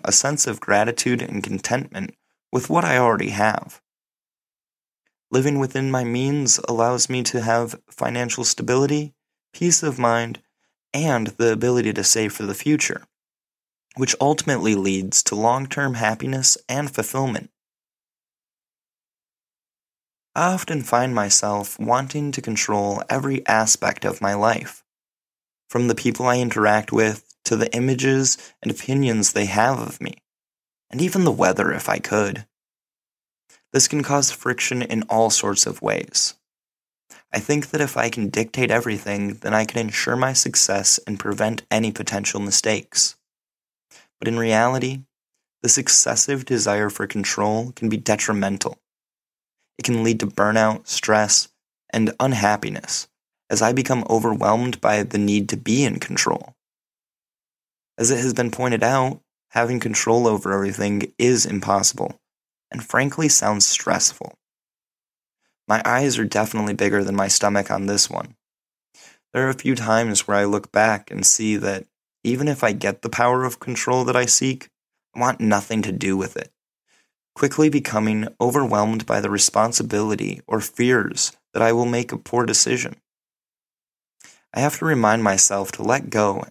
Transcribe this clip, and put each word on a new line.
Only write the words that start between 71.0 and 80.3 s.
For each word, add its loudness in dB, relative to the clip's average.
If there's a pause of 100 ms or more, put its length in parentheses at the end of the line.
and -2
see 2
that -4 (400)
even 0
if 0
I 4
get -4
the -6
power 2
of -6
control -2
that 0
I 2
seek, 0 (440)
I -6
want 0
nothing 2
to -4
do -2
with -4
it, -10 (840)
quickly 4
becoming 0 (120)
overwhelmed 0
by 0
the -2
responsibility 0